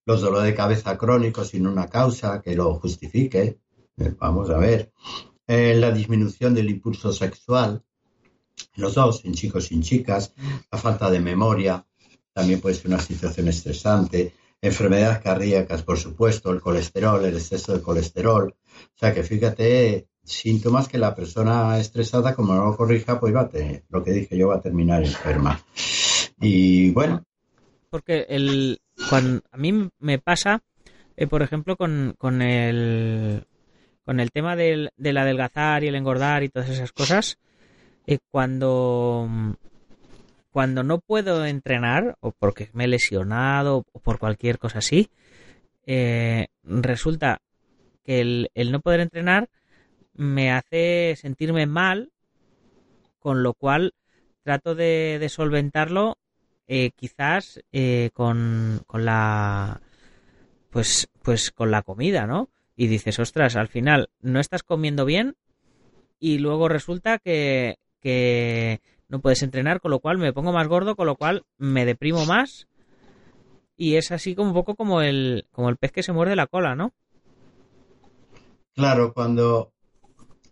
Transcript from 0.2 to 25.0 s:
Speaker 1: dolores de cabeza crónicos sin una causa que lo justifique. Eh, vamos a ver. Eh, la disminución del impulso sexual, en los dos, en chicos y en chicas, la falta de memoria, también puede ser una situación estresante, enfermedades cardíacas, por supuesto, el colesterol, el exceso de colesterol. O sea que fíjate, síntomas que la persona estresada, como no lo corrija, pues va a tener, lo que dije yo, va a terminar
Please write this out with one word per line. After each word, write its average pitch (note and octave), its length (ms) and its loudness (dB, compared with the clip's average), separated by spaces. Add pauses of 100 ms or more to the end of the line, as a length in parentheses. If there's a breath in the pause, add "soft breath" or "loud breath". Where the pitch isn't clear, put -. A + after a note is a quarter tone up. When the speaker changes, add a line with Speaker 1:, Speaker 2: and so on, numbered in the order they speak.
Speaker 1:
dolores G2+ 260 2
de G#2+ 100 2
cabeza G#2 420 0
crónicos A2+ 520 0
sin F#2+ 180 0
una F#2 200 -2
causa A2+ 540 0
que F2 140 -4
lo E2+ 180 0
justifique. G2 880 -2 (380)
Eh, D2+ 200 -2
vamos F#2 320 -2
a D#2+ 80 0
ver. A2 340 2 (540 loud breath)
Eh, A#2+ 300 4
la A#2 160 4
disminución A2 640 2
del G#2+ 160 2
impulso G2+ 420 -4
sexual, A2 720 -2 (920)
en G2+ 60 -6
los G2+ 120 -2
dos, B2 300 2
en F2+ 100 -6
chicos - 360 -4
y E2 40 -6
en E2 80 0
chicas, G2+ 500 -2 (380 loud breath)
la A2 80 -6
falta G#2+ 320 0
de F2+ 100 4
memoria, F#2 680 0 (460 soft breath)
también F#2 280 2
puede F#2+ 140 0
ser - 140 -8
una F#2 120 2
situación E2+ 480 -4
estresante, F2+ 840 0 (280 loud breath)
enfermedades G2+ 580 2
cardíacas, F#2+ 640 0
por E2+ 160 -2
supuesto, F#2+ 520 0
el F2+ 100 -2
colesterol, F#2+ 640 0
el F2 100 0
exceso F#2 400 -6
de F2+ 80 -2
colesterol. F#2 720 0 (400 loud breath)
O - 40 -20
sea G#2+ 160 2
que E2+ 80 -2
fíjate, A2 840 2 (180)
síntomas A#2+ 640 0
que B2+ 100 -4
la G#2+ 160 0
persona A2 640 0
estresada, A#2+ 560 0
como G2 200 2
no G2 100 4
lo G#2+ 120 0
corrija, A#2 440 2
pues A2 140 2
va G#2+ 80 4
a - 60 -2
tener, D2+ 420 -6
lo F#2 120 -4
que F2+ 100 0
dije G2 240 -2
yo, F#2+ 120 4
va G2 80 2
a F#2+ 60 -4
terminar E2+ 420 2